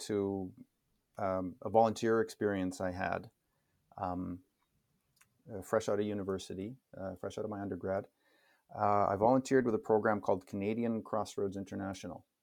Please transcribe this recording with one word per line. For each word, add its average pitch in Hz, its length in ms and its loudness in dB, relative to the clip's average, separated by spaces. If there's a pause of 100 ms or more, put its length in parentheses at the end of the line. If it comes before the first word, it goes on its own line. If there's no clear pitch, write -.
to, 98 460 -2 (680)
um, 95 440 -2
a 107 80 -4
volunteer 113 500 6
experience 98 580 -2
I 92 120 -2
had, 90 400 -4 (680)
um, 90 400 -6 (1120)
uh, 95 120 -8
fresh 110 260 0
out 101 100 2
of 107 60 0
university, 98 720 -6 (200)
uh, 95 240 -8
fresh 101 200 -8
out 110 40 -4
of 110 60 -6
my 104 100 -6
undergrad. 95 460 -2 (760)
Uh, 104 280 4
I 98 80 2
volunteered 127 500 4
with 113 80 2
a 107 60 2
program 107 420 4
called 98 240 0
Canadian 110 560 -2
Crossroads 101 560 -4
International, 98 640 -8 (200)